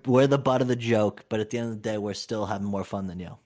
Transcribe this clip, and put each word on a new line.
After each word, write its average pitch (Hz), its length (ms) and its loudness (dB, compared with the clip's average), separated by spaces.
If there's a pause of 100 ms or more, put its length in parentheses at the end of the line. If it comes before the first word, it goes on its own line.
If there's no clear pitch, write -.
we're 131 220 6
the 139 120 4
butt 127 220 2
of 127 80 2
the 123 80 2
joke, 113 540 2
but 107 100 -2
at 107 80 -2
the - 80 -6
end 117 140 -4
of 113 60 -6
the 104 40 -10
day, 107 160 -4
we're 104 160 -4
still - 320 -6
having 101 220 -4
more 98 180 -2
fun 98 220 -6
than 90 120 -10
you. 87 280 -12